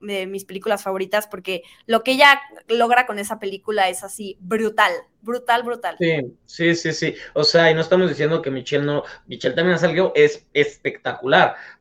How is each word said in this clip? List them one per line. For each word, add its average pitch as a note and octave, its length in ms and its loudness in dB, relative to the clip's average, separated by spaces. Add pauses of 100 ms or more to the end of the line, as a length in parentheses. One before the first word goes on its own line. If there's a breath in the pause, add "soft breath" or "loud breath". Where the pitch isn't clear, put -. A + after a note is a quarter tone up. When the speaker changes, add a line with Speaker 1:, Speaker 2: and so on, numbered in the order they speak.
Speaker 1:
de G3 240 -6
mis G3 180 -10
películas G3 380 -4
favoritas, F#3+ 440 -4
porque F#3 360 -8 (240 soft breath)
lo A3+ 180 0
que C4 60 0
ella C#4 280 8 (300)
logra A#3+ 380 4
con G#3 120 -8
esa G#3 200 -8
película G3 500 -2
es F#3 160 -8
así G3 340 -12
brutal, G#3+ 540 0 (300)
brutal, A#3+ 400 -2
brutal. A#3 360 -8
Speaker 2:
Sí, D#3 460 -2
sí, E3+ 300 0
sí, E3 180 -4
sí. D#3 220 -4 (180 loud breath)
O D3+ 120 0
sea, E3 260 6
y D#3+ 40 4
no D#3+ 60 0
estamos F3+ 300 2
diciendo D3+ 320 -2
que - 80 -6
Michelle C3+ 340 -4
no, D3 200 -2 (220 loud breath)
Michelle - 280 -4
también E3+ 220 2
ha - 20 -4
salido, E3+ 360 0
es D3 380 4
espectacular, C#3+ 1040 0 (240 loud breath)